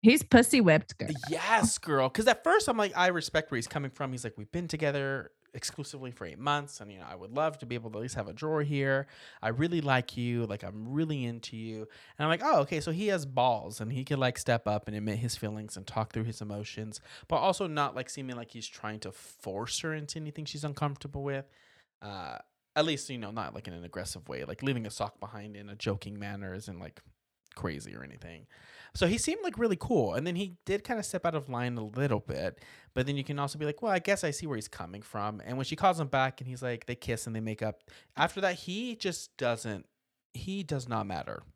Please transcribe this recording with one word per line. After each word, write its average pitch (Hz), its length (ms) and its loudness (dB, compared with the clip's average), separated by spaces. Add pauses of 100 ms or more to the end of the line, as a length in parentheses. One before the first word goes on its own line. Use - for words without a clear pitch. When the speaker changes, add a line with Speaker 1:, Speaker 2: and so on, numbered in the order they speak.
Speaker 1:
He's 240 200 12
pussy 247 380 10
whipped, 160 360 8
girl. - 120 -4 (200)
Speaker 2:
Yes, 220 480 4
girl. 135 320 4
'Cause 220 180 4
at 233 160 6
first 277 240 6
I'm 240 100 2
like, 202 180 2
I 180 120 6
respect 160 440 2
where 139 60 0
he's 117 100 -2
coming 139 240 -2
from. 135 200 -4
He's 123 120 -6
like, 113 140 -6
"We've 107 140 -12
been 170 160 -2
together 139 640 0 (240)
exclusively 131 560 -8
for 107 140 -10
eight 80 120 -10
months, 143 420 -2
and, 104 120 -14
you 95 80 -14
know, 85 60 -12
I 76 100 -10
would 95 160 -12
love 147 280 0
to 143 60 -10
be 120 80 -6
able 113 180 -6
to 107 60 -8
at 107 60 -4
least 127 120 -6
have 104 120 -4
a 82 60 -10
drawer 156 280 -2
here. 139 460 2 (340)
I 110 80 0
really 160 320 2
like 131 340 2
you. 120 300 0
Like, 104 180 -4
I'm 104 240 -8
really 147 380 0
into 117 320 -6
you." 110 240 -8 (360)
And 143 80 2
I'm - 40 4
like, 165 140 4
"Oh, 285 180 6
okay, 160 200 0
so 170 100 -2
he 190 160 0
has 180 180 2
balls, 123 560 2
and 110 100 -4
he 131 140 -2
can, 139 140 0
like, 127 180 4
step 117 300 2
up 104 200 0
and 107 80 -4
admit 107 240 0
his 117 160 -2
feelings 107 400 -6
and 98 120 -12
talk - 260 -2
through 113 120 -2
his 113 160 -6
emotions, 107 600 -8 (260)
but 165 100 2
also 185 280 4
not, 151 300 0
like, 131 160 -6
seeming 131 240 -8
like 120 160 -10
he's 113 160 -12
trying 107 320 -8
to 95 120 -8
force - 680 -6
her 160 140 -4
into 151 260 -8
anything 151 260 -8
she's 143 180 -8
uncomfortable 143 600 -4
with." 135 260 -6 (520)
Uh, 90 360 -10 (380)
at 151 100 4
least, 151 240 -2
you 131 80 -6
know, 107 140 -6
not, 92 240 -6
like, - 120 -10
in 90 60 -10
an 85 100 -10
aggressive 87 460 -8
way. 65 160 -6
Like, - 160 -8
leaving 127 240 0
a 101 60 -8
sock - 280 -6
behind 104 380 -12
in 101 120 -16
a 104 60 -12
joking 101 440 -4
manner 101 340 -8
isn't, 95 260 -10
like, - 220 -14 (540)
crazy 67 400 -6
or 58 80 -12
anything. 82 440 -16 (480)
So 180 120 4
he 208 100 4
seemed, 370 260 -2
like, 339 140 -4
really 226 220 2
cool. 127 340 2
And 131 120 0
then 175 100 0
he 185 300 -4
did 202 180 0
kinda 226 200 -4
step - 220 -4
out 165 100 2
of 135 140 -4
line 120 280 -2
a 110 60 -4
little 113 360 0
bit. 82 400 -4 (340)
But 127 120 0
then 143 120 0
you 135 60 -2
can 143 160 -4
also 143 200 -2
be 151 60 -2
like, 147 160 -2
"Well, 226 100 2
I 190 80 4
guess 196 240 2
I 156 80 2
see 156 160 -6
where 135 100 -2
he's 107 100 -6
coming 90 340 -10
from." 104 440 -4
And 123 120 -4
when 135 80 -2
she 156 100 -4
calls 180 240 4
him 151 80 0
back 131 340 2
and 127 60 -8
he's 127 160 -8
like, 120 220 -4
they 120 100 -4
kiss 117 320 -4
and 113 80 -4
they 110 40 -2
make 110 220 -4
up. 110 220 -4 (340)
After 170 240 2
that, 180 140 2
he 220 400 -6
just - 420 -6
doesn't, 113 480 -2 (480)
he 190 300 -6
does 135 240 -4
not 113 180 -2
matter. 78 380 -6 (120)